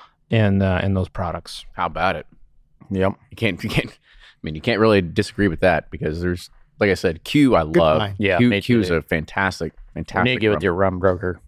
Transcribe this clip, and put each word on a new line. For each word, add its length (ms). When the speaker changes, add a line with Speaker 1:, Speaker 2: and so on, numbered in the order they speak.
Speaker 1:
in, 300
uh, 220
in 120
those 140
products. 540
Speaker 2:
How 120
about 300
it? 100
Speaker 3:
Yep. 240
Speaker 2:
You 80
can't, 260
you 60
can't, 220
I 500
mean, 140
you 60
can't 180
really 220
disagree 460
with 120
that 320
because 300
there's, 280
like 100
I 60
said, 300
Q 300
I 100
Speaker 4:
Good 100
Speaker 2:
love. 240
Speaker 4:
find. 180
Speaker 3:
Yeah, 200
Speaker 2:
Q, 100
Speaker 3:
me 140
Speaker 2:
Q 180
is 80
Speaker 3:
too. 80
Speaker 2:
a 80
fantastic, 720
Speaker 3:
You 80
need 60
Speaker 2:
fantastic 300
Speaker 3:
to 20
get 100
with 80
Speaker 2:
rum. 60
Speaker 3:
your 100
rum 260
broker 480